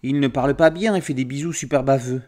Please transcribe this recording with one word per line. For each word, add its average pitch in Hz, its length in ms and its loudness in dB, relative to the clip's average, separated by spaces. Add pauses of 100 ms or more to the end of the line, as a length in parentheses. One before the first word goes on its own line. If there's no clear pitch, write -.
Il 135 160 0
ne 143 80 4
parle 135 300 0
pas 160 140 6
bien 196 260 0
et 180 40 0
fait 147 140 -6
des 131 100 -2
bisous 143 280 -6
super 139 320 -2
baveux. 127 440 0